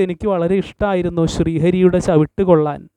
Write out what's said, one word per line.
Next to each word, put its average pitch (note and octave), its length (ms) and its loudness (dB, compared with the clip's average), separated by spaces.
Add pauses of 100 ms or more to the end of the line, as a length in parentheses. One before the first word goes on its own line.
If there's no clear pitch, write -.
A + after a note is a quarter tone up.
എനിക്ക് F3+ 240 -6
വളരെ F3+ 360 0
ഇഷ്ടമായിരുന്നു, F3+ 600 -2 (100)
ശ്രീഹരിയുടെ F3 680 2
ചവിട്ട് D#3+ 420 0
കൊള്ളാൻ D3+ 380 2 (160)